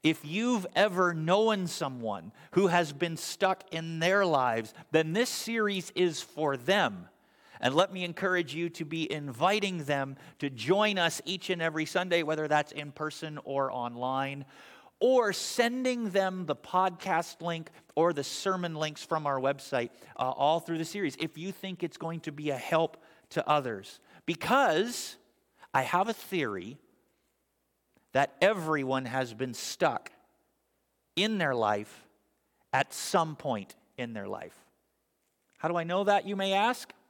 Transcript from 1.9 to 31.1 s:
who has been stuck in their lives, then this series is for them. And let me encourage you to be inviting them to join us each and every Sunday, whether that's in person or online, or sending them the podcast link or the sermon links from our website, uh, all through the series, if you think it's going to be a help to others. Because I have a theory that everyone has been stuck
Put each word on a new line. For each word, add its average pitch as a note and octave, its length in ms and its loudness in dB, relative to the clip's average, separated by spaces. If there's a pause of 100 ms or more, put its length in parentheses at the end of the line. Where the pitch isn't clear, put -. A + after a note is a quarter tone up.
who F#3+ 160 6
has E3+ 240 4
been E3 240 -4
stuck - 560 -2
in E3 260 -6
their F#3+ 260 4
lives, B2 480 2 (200)
then D#3+ 220 4
this A#3+ 160 2
series G#3 680 -2
is E3+ 240 2
for D3 360 -2
them. B2 520 0 (520)
And C3 140 0
let F3+ 160 4
me F3+ 140 -8
encourage F3 500 -2
you E3+ 140 -2
to E3 160 -8
be D#3 260 -4
inviting D#3+ 760 -2
them C#3 320 -2 (240)
to C#3 100 -2
join F#3+ 480 2
us E3+ 260 0
each F3+ 240 -6
and F3 140 -2
every D#3+ 240 0
Sunday, F3 360 0
whether D#3 240 -2
that's D3+ 260 2
in D3 200 -10
person D3+ 520 -8
or C3+ 280 -2
online, C3 720 -4 (560)
or A#3+ 320 6
sending A#3+ 800 0
them F#3 340 0
the D3+ 100 -2
podcast F3+ 840 -2
link E3 300 -6 (240)
or E3+ 180 4
the C#3+ 100 -2
sermon F3+ 520 -2
links D#3 280 -4
from D#3 240 -2
our C3+ 140 2
website, C3 480 0 (280)
uh, B2+ 120 0
all D3+ 320 2
through E3 180 -4
the E3 60 -2
series, F3 340 -4
if D#3 200 -6
you F3+ 120 -6
think F#3 320 -8
it's E3 140 -6
going E3 240 -6
to D#3 120 -8
be D3 180 -4
a C3 80 -2
help D#3+ 440 0 (280)
to - 180 -2
others. B2+ 500 -2 (280)
Because G#3+ 880 2 (560)
I C3+ 100 2
have F#3+ 280 2
a A3 40 -2
theory A#2 640 -6 (1400)
that C#3 280 2
everyone D#3 640 2
has B2 300 -4
been B2+ 180 -6
stuck - 580 -2 (1040)